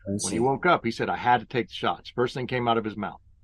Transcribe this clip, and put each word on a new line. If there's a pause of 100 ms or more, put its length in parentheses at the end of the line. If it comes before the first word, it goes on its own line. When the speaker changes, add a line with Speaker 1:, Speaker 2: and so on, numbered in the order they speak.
Speaker 1:
I
Speaker 2:
When
Speaker 1:
see.
Speaker 2:
he
woke
up,
he
said,
"I
had
to
take
the
shots."
First
thing
came
out
of
his
mouth (240)